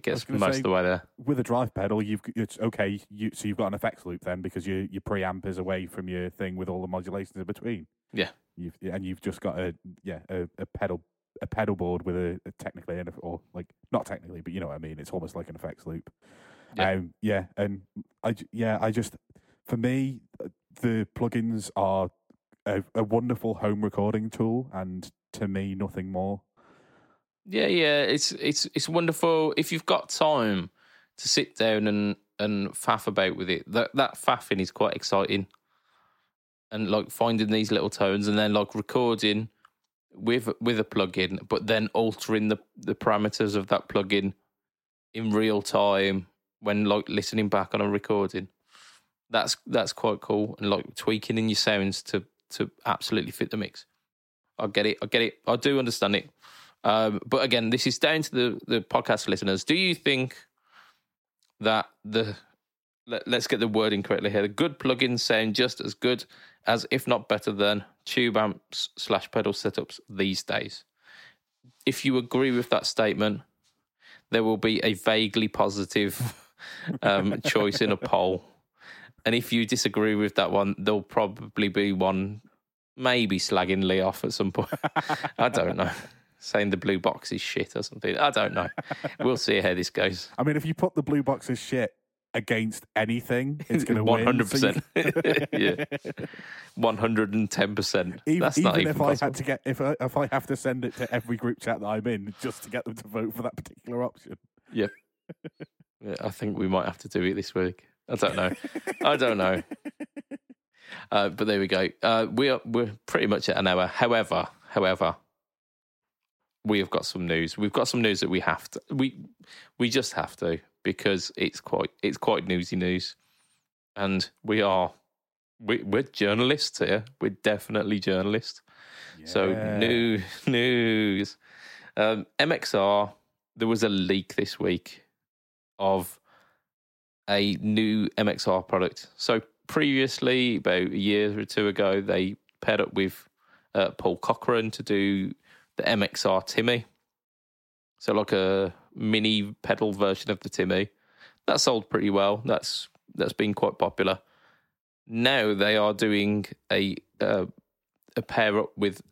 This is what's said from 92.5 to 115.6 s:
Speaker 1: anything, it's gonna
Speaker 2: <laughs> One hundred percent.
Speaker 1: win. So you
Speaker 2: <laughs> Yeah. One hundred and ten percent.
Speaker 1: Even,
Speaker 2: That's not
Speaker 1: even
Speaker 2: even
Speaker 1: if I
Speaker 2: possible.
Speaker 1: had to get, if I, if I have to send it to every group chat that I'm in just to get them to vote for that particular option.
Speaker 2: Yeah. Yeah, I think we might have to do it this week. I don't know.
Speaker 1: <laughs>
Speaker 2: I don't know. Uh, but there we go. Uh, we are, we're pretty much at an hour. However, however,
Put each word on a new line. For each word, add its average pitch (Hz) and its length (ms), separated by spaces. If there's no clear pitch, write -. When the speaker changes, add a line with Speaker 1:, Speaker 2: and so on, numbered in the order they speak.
Speaker 1:
anything, 120 720
it's 127 160
gonna 110 200
Speaker 2:
<laughs> - 0
One 113 200
hundred 120 280
percent. 127 320
Speaker 1:
win. 151 160
So 165 120
you 147 280
Speaker 2:
<laughs> 98 260
Yeah. 147 80
One 113 220
hundred 110 360
and 107 160
ten 101 240
percent. 95 540
Speaker 1:
Even, 156 140
Speaker 2:
That's - 180
not 175 180
Speaker 1:
even - 40
Speaker 2:
even 160 140
Speaker 1:
if 147 60
I 147 40
Speaker 2:
possible. 143 200
Speaker 1:
had 143 100
to - 80
get, 135 220
if 135 160
I, 143 180
if 127 180
I 143 140
have 135 160
to 139 80
send 127 300
it 117 120
to 123 140
every 117 260
group 120 220
chat - 200
that 104 80
I'm 107 180
in 104 360
just 123 220
to 113 60
get 120 160
them 113 80
to 113 140
vote 110 260
for - 80
that 117 140
particular - 480
option. - 340
Speaker 2:
Yeah. 117 160
Yeah, 101 220
I 110 80
think 104 300
we 95 80
might 92 180
have - 140
to - 100
do 90 140
it 92 100
this - 220
week. 92 320
I 120 80
don't 107 200
know. 92 160
Speaker 1:
<laughs> - 240
Speaker 2:
I 147 140
don't 117 220
know. 92 240
Uh, 101 180
but 107 180
there 104 120
we 98 60
go. 95 220
Uh, 113 280
we 135 180
are, 127 160
we're 117 260
pretty - 180
much 104 240
at 87 80
an 95 80
hour. 90 220
However, 110 600
however, 92 460